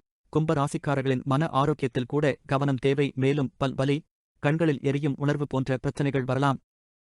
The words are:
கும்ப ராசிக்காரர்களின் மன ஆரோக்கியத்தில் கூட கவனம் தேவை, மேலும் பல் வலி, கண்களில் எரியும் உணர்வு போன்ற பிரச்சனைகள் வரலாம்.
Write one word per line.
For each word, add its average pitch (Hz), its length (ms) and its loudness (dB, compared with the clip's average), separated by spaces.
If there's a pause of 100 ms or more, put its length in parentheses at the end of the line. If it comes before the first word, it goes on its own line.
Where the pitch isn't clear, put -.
(340)
கும்ப 156 200 2
ராசிக்காரர்களின் 139 720 0
மன 139 260 2
ஆரோக்கியத்தில் 135 640 -2
கூட 147 200 2 (120)
கவனம் 139 380 0
தேவை, 139 320 2
மேலும் 135 420 0
பல் 139 200 -2
வலி, 139 200 0 (460)
கண்களில் 156 400 2
எரியும் 139 340 0
உணர்வு 143 300 0
போன்ற 131 300 -2
பிரச்சனைகள் 139 540 -2
வரலாம். 135 280 0 (460)